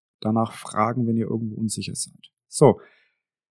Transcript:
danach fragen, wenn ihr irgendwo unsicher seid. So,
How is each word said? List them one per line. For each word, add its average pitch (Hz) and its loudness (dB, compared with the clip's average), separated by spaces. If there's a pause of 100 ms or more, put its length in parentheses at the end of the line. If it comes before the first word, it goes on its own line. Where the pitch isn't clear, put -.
(200)
danach 113 0
fragen, 113 -2
wenn 113 0
ihr 113 0
irgendwo 113 -4
unsicher 107 -4
seid. - -12 (160)
So, - 4 (720)